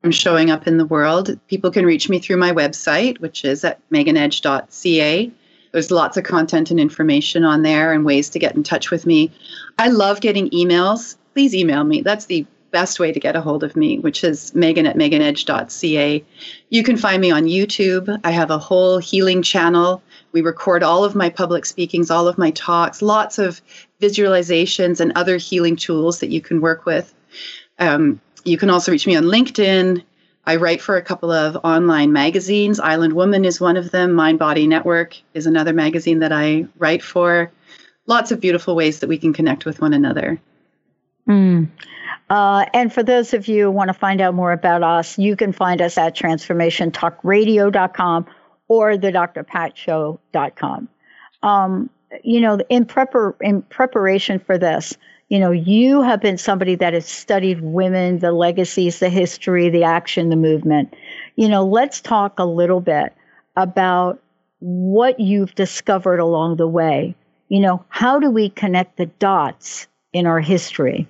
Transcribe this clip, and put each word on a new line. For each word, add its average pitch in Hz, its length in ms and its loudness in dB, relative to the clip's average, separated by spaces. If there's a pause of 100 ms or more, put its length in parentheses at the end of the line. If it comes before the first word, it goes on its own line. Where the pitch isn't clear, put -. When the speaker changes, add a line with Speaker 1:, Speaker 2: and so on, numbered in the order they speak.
Speaker 1:
I'm 170 80 2
showing 165 400 2
up 156 160 -2
in 165 100 2
the 160 80 2
world. 160 460 0 (160)
People 190 240 -2
can 190 120 0
reach 165 260 2
me 185 100 0
through 180 180 -2
my 180 140 2
website, 165 680 -2
which - 220 -10
is 143 200 -2
at 160 260 -4
megan 151 260 2
edge 147 260 0
dot 139 300 -4
C 165 300 0
A. 175 300 0 (400)
There's 165 180 -2
lots 170 260 0
of 185 80 -2
content 160 460 0
and 170 100 2
information 151 640 0
on 156 200 4
there 156 280 2
and 151 140 0
ways 143 240 2
to - 80 -8
get 175 180 -2
in 156 60 0
touch - 300 -4
with 165 160 -2
me. 160 240 4 (480)
I 226 80 2
love 208 340 2
getting 202 300 0
emails. 180 640 0 (180)
Please 277 220 2
email 151 280 0
me. 151 200 0
That's 208 240 -2
the 160 180 -4 (240)
best 180 300 -4
way 160 120 0
to 147 80 -6
get 151 160 -2
a 165 60 -2
hold 151 220 -4
of 147 120 -8
me, 151 220 0
which 151 260 -4
is 156 300 -4
megan 165 320 2
at 143 100 -2
megan 147 280 2
edge 147 220 -2
dot - 260 -6
C 156 260 -4
A. 147 260 0 (460)
You 226 140 0
can 240 140 2
find 190 220 0
me 180 120 2
on 156 140 2
YouTube. 190 800 -2
I 170 60 -2
have 165 220 0
a 151 80 -2
whole 185 400 2
healing 185 420 0
channel. 175 600 0 (300)
We 165 80 2
record 170 420 0
all 175 200 2
of 202 120 -2
my 175 160 0
public 175 340 -4
speakings, 170 460 -4
all 175 160 2
of 175 100 0
my 165 140 2
talks, 170 500 -2
lots 214 380 0
of 185 200 -4 (400)
visualizations 185 1000 0
and 165 160 2
other 180 220 0
healing 170 400 0
tools 165 420 -2
that - 100 -6
you 156 120 -4
can 165 200 -2
work 165 240 -2
with. 160 260 -4 (680)
Um, 147 420 0 (260)
you 165 120 0
can 196 100 2
also 180 220 2
reach 151 160 0
me 180 80 2
on 156 80 2
LinkedIn. 190 800 2 (420)
I 165 120 0
write 170 220 0
for 202 160 -4
a 175 60 0
couple 170 300 -6
of 156 320 -2
online 160 500 2
magazines. 190 640 0
Island 160 340 0
Woman 190 300 2
is 180 160 -2
one 180 160 0
of 175 140 -6
them. 180 240 0
Mind 160 240 2
Body 151 300 0
Network 170 500 0 (160)
is 160 140 -4
another 160 260 0
magazine 160 460 0
that 156 120 0
I 151 360 0 (100)
write 160 240 -2
for. 170 500 0 (540)
Lots 233 260 0
of - 80 -2
beautiful 175 360 0
ways 156 240 0
that 143 100 -6
we 156 80 -2
can 156 160 0
connect 160 320 -2
with 156 160 -6
one 151 120 2
another. 147 460 0 (880)
Speaker 2:
Mm. 185 420 4 (600)
Uh, 202 420 4
and 240 220 2
for 247 80 0
those 240 320 2
of 208 140 -4
you 214 160 2
who 196 80 2
want 196 160 0
to 185 80 -2
find 196 260 0
out 185 140 0
more 180 160 0
about 170 320 0
us, 165 340 0
you 202 180 0
can 196 160 -2
find 180 300 -2
us 175 160 0
at 165 160 0
transformation 165 800 -2
talk 170 320 -4
radio 202 480 2
dot 185 240 0
com 175 320 -2 (400)
or 214 280 2
the 190 160 -2
Doctor 175 320 -2
Pat 165 320 -8
Show 156 440 -4 (140)
dot 147 220 -4
com. - 320 -8 (540)
Um, 196 480 0 (340)
you 233 160 2
know, 214 200 2 (100)
in 247 160 2
prepar-, 233 560 -2
in 202 220 0
preparation 196 760 -2
for 185 220 -2
this, 165 360 -2 (320)
you 202 120 0
know, 185 100 2
you 220 540 2
have 233 180 0
been 196 160 0
somebody 185 380 0
that 175 180 0
has 165 140 -2
studied 190 540 -2
women, 180 580 0
the 170 120 0
legacies, 175 680 0
the 180 100 0
history, 180 600 0
the 170 140 2
action, 165 460 0
the 160 60 2
movement. 156 580 0 (420)
You 220 140 2
know, 196 160 2
let's 233 340 0
talk 202 380 -2
a 185 80 0
little 175 340 0
bit 151 320 -2 (440)
about 180 640 0 (380)
what 190 600 0
you've 196 360 0
discovered 185 640 -2
along 165 380 0
the 165 100 0
way. 165 480 -2 (340)
You 196 100 2
know, 180 300 0
how 254 300 0
do 285 100 2
we 214 220 0
connect 180 460 -2
the 175 100 -4
dots - 800 -4 (260)
in 175 140 0
our 165 140 2
history? 156 680 -2